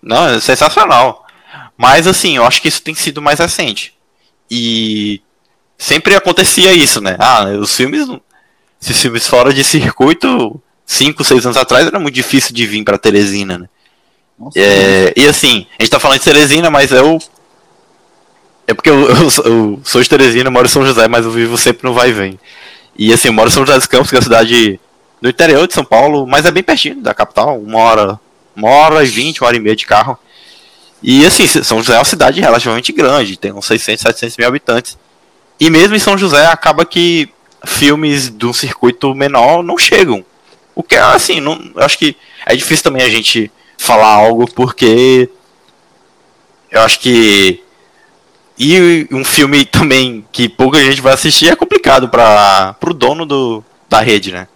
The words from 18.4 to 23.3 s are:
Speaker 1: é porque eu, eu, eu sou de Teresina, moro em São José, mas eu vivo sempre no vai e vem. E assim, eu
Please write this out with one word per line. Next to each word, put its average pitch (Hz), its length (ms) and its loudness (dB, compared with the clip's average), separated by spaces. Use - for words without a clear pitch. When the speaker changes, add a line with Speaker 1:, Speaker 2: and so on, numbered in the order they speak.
Speaker 1:
é 110 80 -2
porque - 160 -4
eu, 139 180 4
eu, 135 200 2
eu 113 400 0
sou - 180 0
de 127 60 0
Teresina, 131 420 2
moro 127 160 2
em 120 40 0
São 139 160 2
José, 117 220 2
mas 117 160 0
eu 113 60 -4
vivo 117 280 -2
sempre - 280 -2
no 123 80 -4
vai 123 160 2
e - 20 -2
vem. 95 260 -6
E 107 160 2
assim, 113 160 2
eu 117 60 0